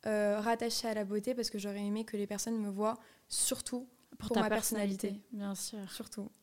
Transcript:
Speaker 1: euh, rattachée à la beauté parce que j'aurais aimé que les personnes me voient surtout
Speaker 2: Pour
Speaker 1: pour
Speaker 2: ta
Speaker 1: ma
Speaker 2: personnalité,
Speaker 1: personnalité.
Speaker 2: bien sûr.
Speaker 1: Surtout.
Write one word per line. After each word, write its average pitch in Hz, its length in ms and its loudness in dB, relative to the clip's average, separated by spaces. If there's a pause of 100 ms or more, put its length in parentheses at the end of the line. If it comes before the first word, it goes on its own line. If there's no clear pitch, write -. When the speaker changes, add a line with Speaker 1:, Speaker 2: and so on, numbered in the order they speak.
Speaker 1:
euh, 208 340 4
rattachée 226 480 0
à 220 60 0
la 214 120 0
beauté 208 300 0
parce 226 140 0
que - 100 -6
j'aurais 202 240 -4
aimé 208 220 0
que 220 120 -6
les 202 100 0
personnes 214 320 -2
me 208 100 0
voient 214 280 2 (320)
surtout - 580 0 (300)
Speaker 2:
Pour 214 120 -6
Speaker 1:
pour 240 60 2
Speaker 2:
ta 214 60 6
Speaker 1:
ma 214 80 4
Speaker 2:
personnalité, 208 600 2
Speaker 1:
personnalité. 202 220 -8
Speaker 2:
bien 202 240 -4
sûr. 196 360 -8
Speaker 1:
Surtout. 208 380 -8 (120)